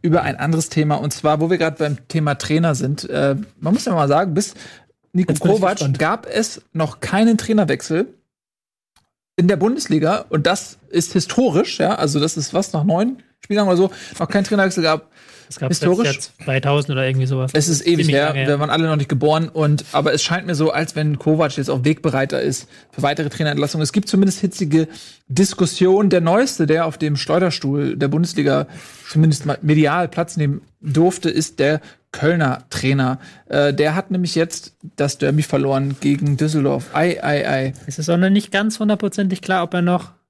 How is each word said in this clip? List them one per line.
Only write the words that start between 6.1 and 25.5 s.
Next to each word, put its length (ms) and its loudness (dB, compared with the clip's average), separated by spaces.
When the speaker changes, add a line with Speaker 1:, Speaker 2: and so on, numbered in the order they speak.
Speaker 1:
es 280 -4
noch 280 -4
keinen 380 2
Trainerwechsel 680 0
in 120 4
der 80 4
Bundesliga. 720 0
Und 180 0
das 320 -2
ist 240 -2
historisch, 680 0
ja. 160 2
Also 240 0
das 160 -2
ist 180 -6
was, 200 -2
nach 100 0
neun 320 0
Spieltagen 260 0
oder 100 4
so, 120 4
noch 80 -2
keinen 160 0
Trainerwechsel 400 0
gab. 260 0
Speaker 3:
Es 100 -18
gab 120 -4
Speaker 1:
Historisch. 360 2
Speaker 3:
letztes 320 -4
Jahr 80 -20
zweitausend 460 0
oder 120 0
irgendwie 220 0
sowas. 280 -2
Speaker 1:
Es 140 2
ist 160 0
ewig 120 4
Speaker 3:
Ziemlich 80 2
Speaker 1:
her, 120 4
Speaker 3:
lange 120 -2
her. 80 0
Speaker 1:
wir 140 2
waren 100 -2
alle 160 0
noch 80 0
nicht 140 -2
geboren. 400 2
Und, 420 0
aber 240 0
es 80 0
scheint 240 -4
mir 80 -2
so, 160 2
als 240 -4
wenn 240 0
Kovac 380 2
jetzt 140 -4
auch 120 0
Wegbereiter 580 0
ist 280 -4
für 100 -8
weitere 280 0
Trainerentlassungen. 520 -2
Es 100 -2
gibt 160 0
zumindest 300 2
hitzige 480 0
Diskussionen. 840 2